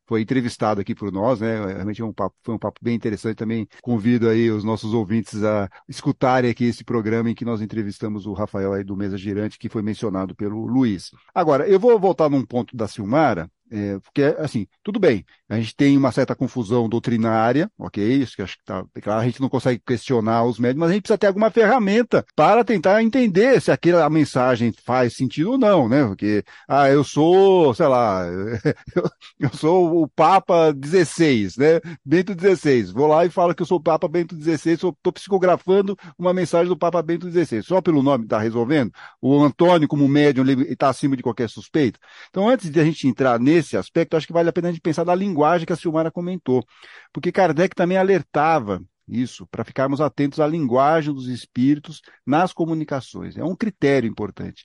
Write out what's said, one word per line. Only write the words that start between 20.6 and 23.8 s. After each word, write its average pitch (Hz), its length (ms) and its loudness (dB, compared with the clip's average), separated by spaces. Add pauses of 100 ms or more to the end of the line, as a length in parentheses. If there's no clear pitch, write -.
mas 165 120 0
a - 20 0
gente 202 100 -2
precisa 214 140 0
ter 208 120 0
alguma 208 220 0
ferramenta 214 720 2 (140)
para 196 280 6
tentar 202 380 2
entender 226 600 4
se 175 100 2
aquela 165 380 2